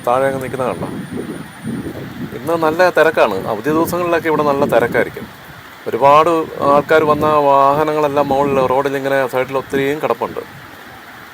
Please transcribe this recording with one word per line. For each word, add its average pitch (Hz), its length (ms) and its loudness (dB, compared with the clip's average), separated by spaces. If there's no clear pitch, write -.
താഴെ 131 220 2
അങ്ങ് 135 140 -4
നിൽക്കുന്നത് 127 280 -4
കണ്ടോ. 95 160 -6
ഇന്ന് 147 160 -4
നല്ല 170 240 4
തിരക്കാണ്, 151 640 2
അവധി 110 260 -4
ദിവസങ്ങളിലൊക്കെ 170 500 -2
ഇവിടെ 151 160 2
നല്ല 143 220 0
തിരക്കായിരിക്കും. - 720 -2
ഒരുപാട് 139 420 4
ആൾക്കാർ 151 280 4
വന്ന 151 140 0
വാഹനങ്ങളെല്ലാം 143 800 2
മുകളിൽ 139 300 0
റോഡിലിങ്ങനെ 135 640 0
സൈഡിൽ 131 240 -2
ഒത്തിരിയും 139 420 -2
കിടപ്പുണ്ട്. 120 400 -4